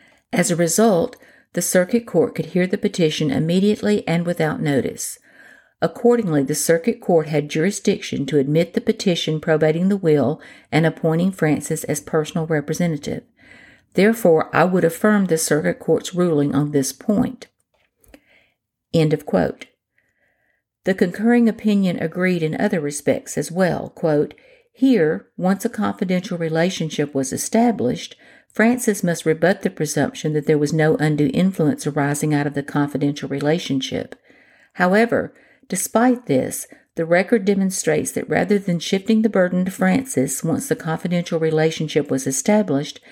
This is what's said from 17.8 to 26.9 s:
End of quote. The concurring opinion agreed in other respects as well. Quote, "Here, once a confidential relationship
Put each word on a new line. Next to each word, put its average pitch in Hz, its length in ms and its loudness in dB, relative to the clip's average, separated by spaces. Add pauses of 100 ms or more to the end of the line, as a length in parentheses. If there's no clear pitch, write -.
End 156 200 2
of - 120 -4
quote. - 420 -2 (1160)
The 185 100 0
concurring 220 560 2
opinion 202 520 0
agreed 180 420 0
in 160 160 -2
other 202 200 0
respects - 580 -4
as 151 140 -6
well. 170 380 0
Quote, 151 440 0 (400)
"Here, 196 540 2 (100)
once 190 280 0
a 233 40 -2
confidential 185 680 -4
relationship 160 800 -2